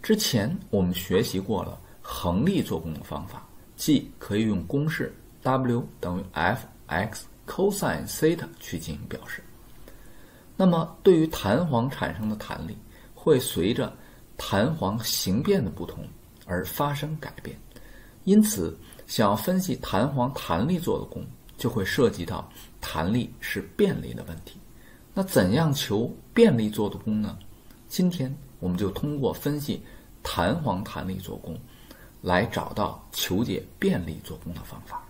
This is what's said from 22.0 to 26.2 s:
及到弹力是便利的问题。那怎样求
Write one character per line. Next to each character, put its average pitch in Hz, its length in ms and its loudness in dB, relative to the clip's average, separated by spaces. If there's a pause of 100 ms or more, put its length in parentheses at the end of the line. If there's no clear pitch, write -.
及 87 160 -4
到 - 240 -6 (300)
弹 85 340 -2
力 123 180 0 (100)
是 - 200 -4 (140)
便 196 260 2
利 58 120 -8
的 - 100 -8
问 82 220 -10
题。 - 120 -18 (580)
那 196 60 2
怎 110 300 6
样 151 200 6
求 117 400 0 (220)